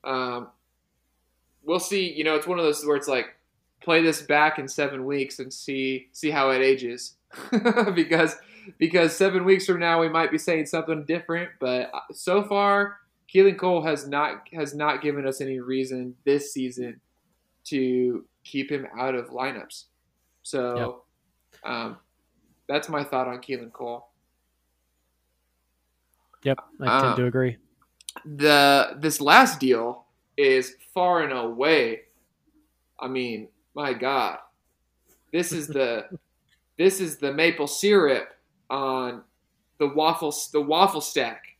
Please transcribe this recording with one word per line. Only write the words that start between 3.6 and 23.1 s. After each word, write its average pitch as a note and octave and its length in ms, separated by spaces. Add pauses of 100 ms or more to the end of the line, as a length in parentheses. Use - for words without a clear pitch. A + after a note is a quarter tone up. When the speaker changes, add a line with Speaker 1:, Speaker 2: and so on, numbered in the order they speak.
Speaker 1:
play E3 200
this D#3+ 200
back D3+ 380
in C3+ 80
seven C#3 380
weeks C#3 340
and C3 120
see, C3 600
see - 180
how C#3 220
it C3 100
ages, B2+ 540 (360)
<laughs> A3+ 440
because, E3 400 (420)
because E3 380
seven F#3 300
weeks F#3+ 200
from F3 140
now E3+ 220
we E3 80
might E3 220
be D#3 60
saying D#3+ 300
something D#3+ 380
different. E3+ 440 (100)
But, B2+ 340
uh, - 60 (120)
so G3+ 320
far, G3+ 540 (360)
Keelan F#3+ 240
Cole F3+ 260
has D3 240
not, C#3+ 460
has C#3+ 220
not D3 260
given C#3+ 260
us C3+ 140
any C3 180
reason B2+ 560 (100)
this C#3+ 280
season B2 460 (680)
to B2+ 600 (180)
keep C#3 280
him C3+ 160 (100)
out C3 180
of A#2+ 140
lineups. B2 560 (580)
So, B2 600 (600)
Speaker 2:
Yep. A#2+ 80
Speaker 1:
um, A#2 260 (680)
that's D3+ 220
my D3 140
thought C3 240